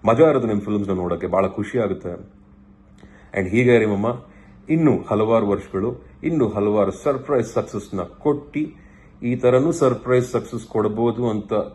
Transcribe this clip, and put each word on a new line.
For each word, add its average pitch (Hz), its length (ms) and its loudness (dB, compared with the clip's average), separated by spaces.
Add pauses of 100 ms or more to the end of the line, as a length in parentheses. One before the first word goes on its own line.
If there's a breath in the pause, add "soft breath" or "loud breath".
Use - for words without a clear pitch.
ಮಜಾ 127 240 6
ಇರುತ್ತೆ 123 180 2
ನಿಮ್ಮ 104 140 0
ಫಿಲ್ಮ್ಸ್ನ 101 320 -2
ನೋಡೋಕ್ಕೆ, 87 340 -4
ಭಾಳ 92 200 2
ಖುಷಿ 104 320 -4
ಆಗುತ್ತೆ. 95 300 -4 (1300 loud breath)
And 92 100 -4
ಹೀಗೆ 123 260 4
ಇರಿ 110 100 4
ಮಮ್ಮ, 107 380 -2 (460 loud breath)
ಇನ್ನೂ 156 320 2
ಹಲವಾರು 110 460 0
ವರ್ಷಗಳು, 101 600 -4 (160 loud breath)
ಇನ್ನೂ 151 240 0
ಹಲವಾರು 104 440 0
ಸರ್ಪ್ರೈಸ್ 131 640 -2
ಸಕ್ಸಸ್ನ 104 480 -6
ಕೊಟ್ಟು, 147 580 -4 (680 loud breath)
ಈ 123 100 0
ಥರನೂ 127 360 4
ಸರ್ಪ್ರೈಸ್ 127 600 0
ಸಕ್ಸಸ್ 113 340 -6
ಕೊಡ್ಬೋದು 113 640 -2
ಅಂತ 104 240 -6 (220)